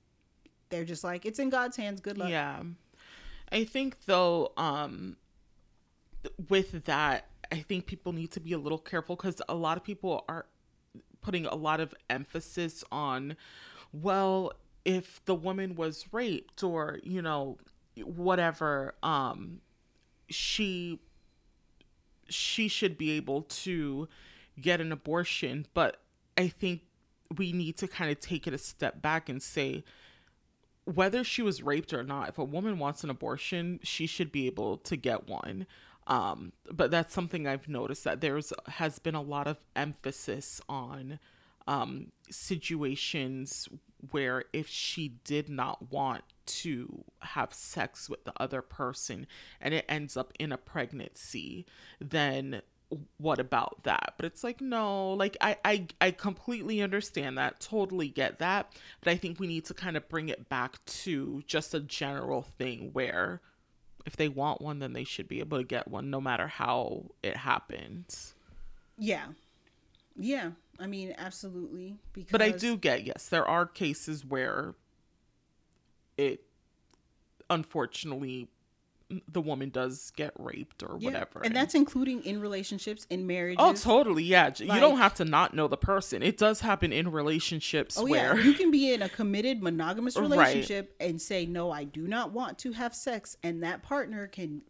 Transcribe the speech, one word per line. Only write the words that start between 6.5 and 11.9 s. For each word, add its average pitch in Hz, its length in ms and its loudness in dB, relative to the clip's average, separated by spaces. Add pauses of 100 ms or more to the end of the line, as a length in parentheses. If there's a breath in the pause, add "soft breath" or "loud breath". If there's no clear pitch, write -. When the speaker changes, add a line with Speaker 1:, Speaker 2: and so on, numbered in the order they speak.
Speaker 2:
that, 147 420 2 (240)
I 165 80 0
think 180 260 -4
people 180 260 -8
need 165 200 -6
to - 80 -10
be 165 140 -6
a 165 40 0
little 151 220 -2
careful 175 360 -4
'cause 185 320 -4
a - 60 -2
lot 165 240 2
of 180 60 -8
people 190 440 -4
are 165 200 -8 (760)
putting 175 240 -2
a - 100 -2
lot 156 240 2
of 160 140 -4 (160)